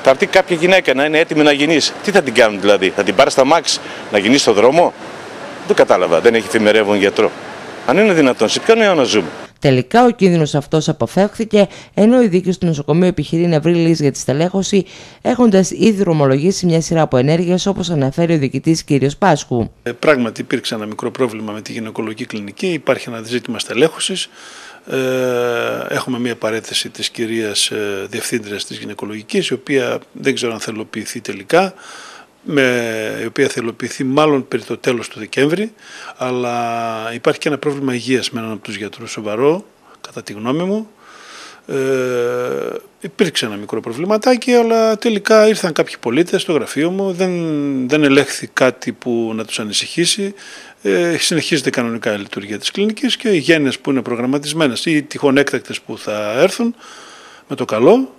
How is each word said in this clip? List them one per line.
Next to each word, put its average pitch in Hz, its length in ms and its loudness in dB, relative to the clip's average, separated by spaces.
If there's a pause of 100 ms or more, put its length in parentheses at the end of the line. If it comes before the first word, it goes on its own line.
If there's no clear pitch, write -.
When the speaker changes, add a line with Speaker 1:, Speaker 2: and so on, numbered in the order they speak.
Speaker 1:
θα 135 60 6
έρθει 135 160 4
κάποια 185 300 2
γυναίκα 175 380 4
να 135 120 2
είναι 156 140 2
έτοιμη 160 240 2
να 147 80 6
γεννήσει. 147 400 2 (120)
Τι 208 80 0
θα 185 100 6
την 131 120 -4
κάνουν, 107 280 4
δηλαδή; 95 340 4
Θα 101 80 0
την 98 120 0
πάρει 143 160 6
στα 135 140 4
μάξ 156 340 2 (320)
να 107 60 2
γεννήσει 117 240 4
στο 120 120 4
δρόμο; 131 400 6 (640)
Δεν - 100 -14
το - 60 2
κατάλαβα. 90 460 4
Δεν 113 160 6
έχει 110 120 0
εφημερεύουν 104 480 4
γιατρό. 98 360 2 (540)
Αν 131 120 2
είναι 208 160 4
δυνατόν, 127 360 2
σε - 100 -2
ποιον 226 220 4
αιώνα 180 220 4
ζούμε; 101 240 2 (320)
Speaker 2:
Τελικά, 143 460 4
ο 240 40 6
κίνδυνος 175 460 2
αυτός 151 340 0
αποφεύχθηκε, 202 800 0 (260)
ενώ 233 280 6
η 233 60 4
διοίκηση 180 320 0
του 185 60 -2
νοσοκομείου 165 420 2
επιχειρεί 170 400 0
να 160 120 4
βρει 165 140 2
λύση 165 280 2
για 139 100 4
τη - 80 -8
στελέχωση, 180 680 0 (360)
έχοντας 226 500 4
ήδη 220 200 4
δρομολογήσει 165 760 2
μια 165 160 2
σειρά 165 200 0
από 147 160 2
ενέργειες, 170 480 2
όπως 196 240 -2
αναφέρει 165 440 0
ο 165 40 2
διοικητής 139 460 0
κύριος 139 320 0
Πάσχου. 135 540 0 (140)
Speaker 3:
Ε, 120 80 -6
πράγματι, 123 500 0
υπήρξε 117 340 -4
ένα 107 100 -8
μικρό 107 260 -8
πρόβλημα 110 400 -4
με 107 100 -10
τη 104 100 -14
γυναικολογική 110 540 -8
κλινική. 101 420 -8
Υπάρχει 135 420 -2
ένα 113 160 -10
ζήτημα 117 340 -6
στελέχωσης. 160 720 -2 (600)
Ε, 135 80 -4 (880)
έχουμε 123 320 -4
μια 120 160 -4
παρέθεση 110 540 -4
της - 200 -8
κυρίας, 110 600 -4
ε, 101 400 -6
διευθύντριας 104 560 -6
της 101 120 -14
γυναικολογικής, 107 720 -6
η - 60 -2
οποία 123 440 -2 (140)
δεν 135 240 -4
ξέρω 117 180 -4
αν 110 60 -10
θα - 140 -10
υλοποιηθεί 107 480 -10
τελικά, 123 520 -2 (720)
με, 117 760 -2
η 113 40 -6
οποία 127 220 -2
θα - 100 -6
υλοποιηθεί 117 460 -8
μάλλον 139 440 2
περί 117 160 -6
το 113 140 -8
τέλος 120 300 -4
του - 120 -16
Δεκέμβρη, 156 540 -2 (440)
αλλά 123 360 -4 (600)
υπάρχει 117 260 -2
και - 80 -4
ένα 147 100 -2
πρόβλημα 139 360 -4
υγείας 120 380 -2
με 117 80 -8
έναν 110 120 -8
από 101 100 -10
τους 107 140 -12
γιατρούς, 104 360 -12
σοβαρό, 120 540 -2 (360)
κατά - 220 -14
τη - 100 -14
γνώμη 127 300 -4
μου. 214 240 -4 (800)
Ε, - 80 -6 (1200)
υπήρξε 175 460 -2
ένα 107 100 -8
μικρό 104 240 -8
προβληματάκι, 214 720 -2
αλλά 226 440 2
τελικά 214 500 2
ήρθαν 202 260 0
κάποιοι - 260 -2
πολίτες 170 420 0
στο 180 120 -4
γραφείο 143 380 -2
μου, 196 200 -4
δεν, 180 200 -2 (560)
δεν 151 160 4
ελέγχθη 139 500 2
κάτι 127 380 0
που 117 440 -4
να 110 100 -8
τους - 140 -8
ανησυχήσει. 170 760 -4 (480)
Ε, 175 360 0
συνεχίζεται 143 520 0
κανονικά 117 440 -4
η 104 40 -4
λειτουργία 101 420 -10
της - 120 -6
κλινικής 214 460 -2
και 233 120 -4
οι 190 80 2
γέννες 143 420 2
που - 120 -4
είναι 131 100 0
προγραμματισμένες 135 840 -2
ή 151 180 0
τυχόν 135 340 0
έκτακτες 135 440 -2
που 110 160 -12
θα 107 400 -4
έρθουν, 190 380 0 (720)
με 139 80 -8
το 127 100 -6
καλό 180 540 4